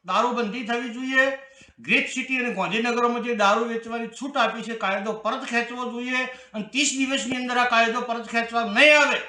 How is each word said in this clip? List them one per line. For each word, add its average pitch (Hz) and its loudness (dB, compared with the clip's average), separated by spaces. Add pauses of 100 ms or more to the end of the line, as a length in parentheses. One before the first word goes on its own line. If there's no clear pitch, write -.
દારૂબંધી 226 0
થવી 240 -2
જોઈએ. 262 2 (540)
ગ્રેટ 262 2
સિટી 254 -4
અને 240 -2
ગાંધીનગરમાં 233 0
જે 240 -2
દારૂ 208 4
વેચવાની 226 -6
છૂટ 269 -6
આપી 226 2
છે, 226 -8
કાયદો 202 -2
પરત 254 -4
ખેંચવો 240 -4
જોઈએ. 254 -4 (280)
અને 214 -6
ત્રીસ 269 0
દિવસની 254 -2
અંદર 247 -2
આ 247 4
કાયદો 233 2
પરત 233 -6
ખેંચવા 233 0
નહીં 277 6
આવે 269 2